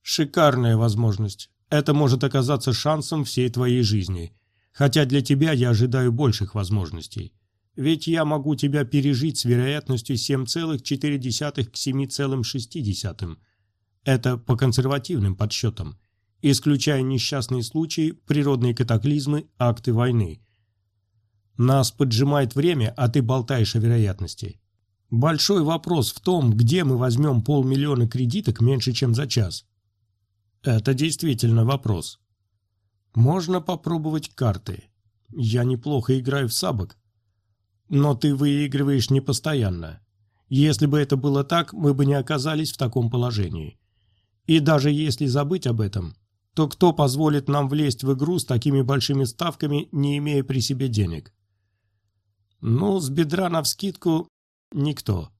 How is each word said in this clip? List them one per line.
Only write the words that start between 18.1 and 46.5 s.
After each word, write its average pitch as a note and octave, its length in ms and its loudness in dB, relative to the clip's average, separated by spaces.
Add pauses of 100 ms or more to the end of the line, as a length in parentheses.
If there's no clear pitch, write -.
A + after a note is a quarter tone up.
природные C3+ 640 0
катаклизмы, C3+ 760 0 (100)
акты A#2+ 360 0
войны. A2+ 480 0 (1160)
Нас C3 340 2
поджимает C3+ 640 0
время, C#3+ 420 0
а A#2+ 120 2
ты C3+ 120 2
болтаешь A#2+ 540 0
о A2+ 40 2
вероятности. G#2 800 -2 (500)
Большой D#3 540 2
вопрос D#3+ 500 0
в - 80 -14
том, D#3+ 340 2
где B2+ 280 4
мы C3 140 2
возьмём B2+ 460 0
полмиллиона C3+ 640 2
кредиток B2+ 540 -2
меньше, B2+ 320 2
чем A#2+ 200 0
за C3+ 140 -2
час. G2+ 380 -2 (1000)
Это B2 300 2
действительно B2 720 2
вопрос. A2+ 560 -2 (960)
Можно E3+ 460 2
попробовать D#3 720 -4
карты. G2 480 -4 (460)
Я A#2+ 340 -2
неплохо C3 560 0
играю C3+ 300 -2
в - 40 -6
сабок. C3 440 -4 (880)
Но C#3+ 260 2
ты C#3 220 0
выигрываешь C#3 760 0
не C3+ 120 4
постоянно. G#2 800 -4 (480)
Если D3 360 4
бы D3 140 2
это C#3 160 2
было C#3 300 0
так, E3+ 260 -2
мы D3 220 2
бы C#3 120 2
не C#3 80 2
оказались D3+ 600 -2
в - 40 -16
таком A#2 320 -2
положении. G#2 720 -4 (680)
И D#3+ 120 6
даже D3 320 2
если D3 360 -2
забыть D3 380 -2
об A#2 140 0
этом, F#2+ 360 -4 (400)